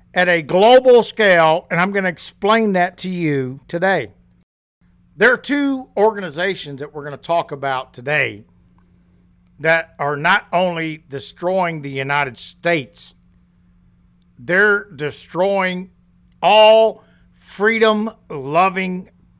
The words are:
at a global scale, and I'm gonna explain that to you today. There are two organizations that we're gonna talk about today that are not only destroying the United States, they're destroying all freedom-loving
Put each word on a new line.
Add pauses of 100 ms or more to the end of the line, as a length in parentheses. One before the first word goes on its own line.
(120)
at
a
global
scale,
and
I'm
gonna
explain
that
to
you
today. (1040)
There
are
two
organizations
that
we're
gonna
talk
about
today (1120)
that
are
not
only
destroying
the
United
States, (1300)
they're
destroying (500)
all (300)
freedom-loving (300)